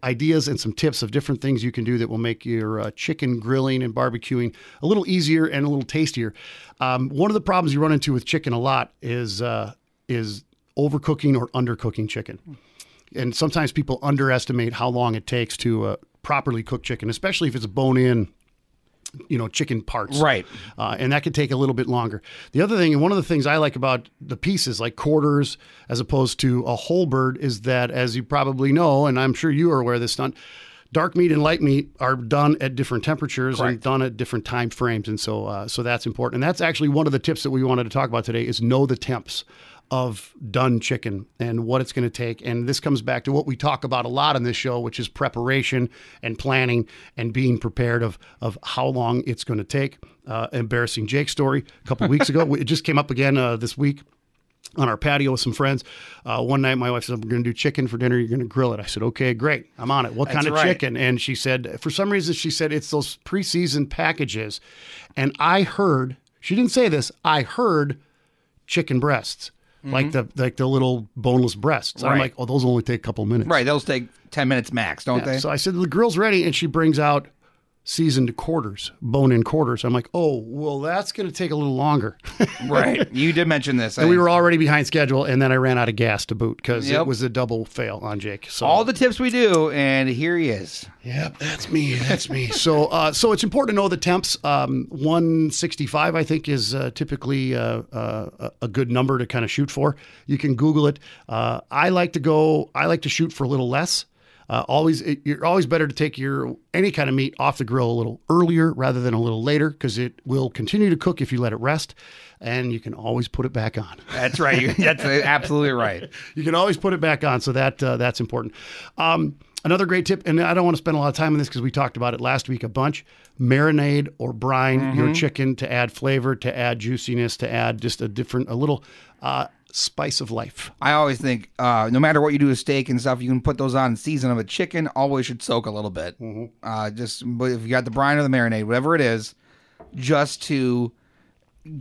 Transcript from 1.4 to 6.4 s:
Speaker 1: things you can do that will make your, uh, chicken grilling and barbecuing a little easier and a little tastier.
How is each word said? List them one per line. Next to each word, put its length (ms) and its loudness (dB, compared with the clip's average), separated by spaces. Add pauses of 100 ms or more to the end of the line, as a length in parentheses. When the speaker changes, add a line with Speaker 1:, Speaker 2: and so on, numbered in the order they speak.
Speaker 1:
things 220 0
you 80 -2
can 120 -4
do 140 0
that 120 0
will 100 -4
make 260 -4
your, 340 -2
uh, 160 -6
chicken 440 -2
grilling 420 0
and 140 -6
barbecuing 580 -2 (300)
a 20 -2
little 220 4
easier 400 2
and 180 -2
a 40 0
little 120 0
tastier. 500 -2 (480)